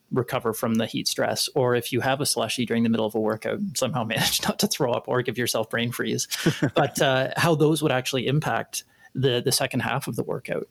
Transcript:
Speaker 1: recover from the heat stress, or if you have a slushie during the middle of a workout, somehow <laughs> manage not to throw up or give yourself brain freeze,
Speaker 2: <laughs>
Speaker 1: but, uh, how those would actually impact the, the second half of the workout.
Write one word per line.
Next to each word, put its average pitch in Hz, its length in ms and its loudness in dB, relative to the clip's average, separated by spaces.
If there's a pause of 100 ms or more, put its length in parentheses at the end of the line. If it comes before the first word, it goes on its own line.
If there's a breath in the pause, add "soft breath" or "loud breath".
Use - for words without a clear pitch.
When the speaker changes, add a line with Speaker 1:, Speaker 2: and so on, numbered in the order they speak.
(120)
Speaker 1:
recover 120 400 0
from 113 220 0
the 113 120 0
heat - 220 -4
stress, 117 480 -2
or 123 180 4
if 120 180 -2
you 123 60 2
have 131 220 0
a 127 40 0
slushie 117 400 0
during 117 200 2
the 117 40 4
middle 113 160 2
of 107 120 -2
a 110 40 0
workout, 107 380 -2 (160)
somehow 123 300 0
<laughs> - 0 -
manage 117 400 0
not - 160 -2
to 202 80 2
throw 123 240 0
up 117 160 -2
or 123 140 2
give 113 140 -4
yourself 117 320 -2
brain 117 220 0
freeze, 117 380 -4 (240 loud breath)
Speaker 2:
<laughs> - 240 0
Speaker 1:
but, 151 260 2
uh, 135 340 2
how 165 200 4
those 151 260 4
would 151 80 2
actually 127 380 0
impact 127 560 -2 (320 soft breath)
the, 127 260 2
the 131 80 2
second 127 300 0
half 117 280 -2
of 117 60 -4
the - 80 -2
workout. - 480 -6